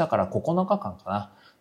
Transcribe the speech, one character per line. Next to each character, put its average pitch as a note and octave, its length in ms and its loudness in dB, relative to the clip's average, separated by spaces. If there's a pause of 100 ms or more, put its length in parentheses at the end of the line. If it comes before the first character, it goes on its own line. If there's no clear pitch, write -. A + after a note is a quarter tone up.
か A2+ 100 2
ら F#2 80 4
九 - 160 -2
日 F3+ 240 2
間 G3 320 -2
か - 80 -20
な。 G2+ 260 -4 (300)